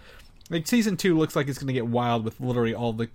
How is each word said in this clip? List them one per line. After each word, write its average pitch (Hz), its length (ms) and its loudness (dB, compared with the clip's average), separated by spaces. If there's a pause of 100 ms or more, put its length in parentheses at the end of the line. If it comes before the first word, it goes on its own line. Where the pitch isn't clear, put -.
(500)
Like, 165 160 -4
season 220 320 2
two 180 180 4
looks 156 180 2
like 147 140 0
it's 135 100 -6
gonna 135 140 -4
get 120 140 0
wild 117 400 2
with 110 120 -6
literally 120 360 0
all 117 180 -2
the 113 220 -4